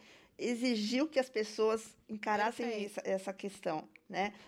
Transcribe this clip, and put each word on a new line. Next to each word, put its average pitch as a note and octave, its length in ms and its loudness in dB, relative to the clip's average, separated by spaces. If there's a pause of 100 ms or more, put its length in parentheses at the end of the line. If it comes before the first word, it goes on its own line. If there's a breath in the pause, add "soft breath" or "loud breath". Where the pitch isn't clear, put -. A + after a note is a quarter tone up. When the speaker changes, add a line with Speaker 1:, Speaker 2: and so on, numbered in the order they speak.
(360 soft breath)
Speaker 1:
exigiu A#3+ 680 2
que D4 140 0
as B3+ 100 2
pessoas A3 640 0 (140)
encarassem G#3+ 580 0
Speaker 2:
Perfeito. G#3 320 -4
Speaker 1:
essa, - 100 -4
essa F#3+ 240 0
questão, F#3+ 520 -4 (240)
né? G3 240 0 (160 loud breath)